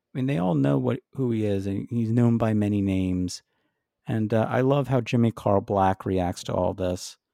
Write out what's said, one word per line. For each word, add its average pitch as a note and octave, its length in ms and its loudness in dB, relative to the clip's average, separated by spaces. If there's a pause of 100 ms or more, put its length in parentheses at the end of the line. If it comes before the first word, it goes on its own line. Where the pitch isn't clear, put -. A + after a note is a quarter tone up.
(180)
mean, C3 80 -2
they C#3+ 120 -2
all F3+ 160 0
know C#3 240 2
what, B2 220 -2 (140)
who B2+ 160 -2
he A2 140 0
is, G2 220 -2
and G2+ 240 -4
he's A#2 200 -2
known A#2 280 4
by A2 160 2
many G#2 260 2
names. F#2 640 0 (640)
And, A2 260 -2
uh, A2+ 160 2
I A#2+ 140 0
love C3+ 260 2
how C3 120 2
Jimmy A#2 320 2
Carl G2+ 280 2
Black F#2+ 460 0
reacts F#2 380 -2
to - 100 -6
all F#2 200 0
this. F#2 420 -6 (180)